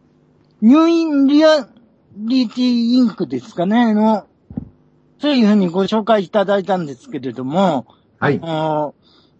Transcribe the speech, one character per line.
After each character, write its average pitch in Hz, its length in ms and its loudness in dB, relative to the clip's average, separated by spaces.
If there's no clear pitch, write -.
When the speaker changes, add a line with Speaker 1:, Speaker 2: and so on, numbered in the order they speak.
Speaker 1:
ニ 226 140 6
ュ 320 500 2
ー - 40 4
リ 294 160 4
ア 311 240 2
リ 226 320 -2
テ 247 140 -6
ィ 240 320 0
イ 254 60 4
ン 233 100 2
ク 175 180 -6
で 131 100 -6
す - 160 -18
か 175 100 -2
ね、 220 300 2
の、 214 320 0
と 285 80 -4
い 262 160 2
う - 20 4
ふ 208 60 4
う - 20 4
に 196 140 2
ご 185 160 -2
紹 214 180 -2
介 208 220 0
い 160 60 -16
た 202 140 0
だ 202 140 -2
い 190 60 -6
た 190 140 -4
ん 175 60 -6
で 139 120 -12
す - 120 -20
け 147 120 -10
れ 127 120 -10
ど 127 120 -10
も、 151 420 -2
Speaker 2:
は 143 120 -2
い。 139 120 -2
Speaker 1:
あ 165 40 -12
の、 156 480 -4